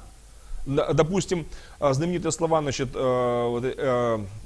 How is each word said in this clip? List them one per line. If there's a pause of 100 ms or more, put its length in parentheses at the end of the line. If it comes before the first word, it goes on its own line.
(640)
Д-,
допустим, (360)
э,
знаменитые
слова,
значит,
э,
вот,
э, (260)